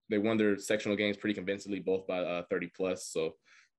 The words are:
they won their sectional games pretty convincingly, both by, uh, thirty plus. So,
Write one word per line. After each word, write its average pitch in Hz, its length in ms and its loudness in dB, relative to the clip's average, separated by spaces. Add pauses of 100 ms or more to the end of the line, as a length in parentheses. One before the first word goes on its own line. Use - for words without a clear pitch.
they 107 80 2
won 110 200 4
their 104 200 4
sectional 104 400 0
games 104 180 2
pretty 104 180 -2
convincingly, 98 460 -4
both 92 280 0
by, 92 120 -2
uh, 87 300 -2
thirty 87 180 -2
plus. - 400 -4
So, 80 280 -2 (440)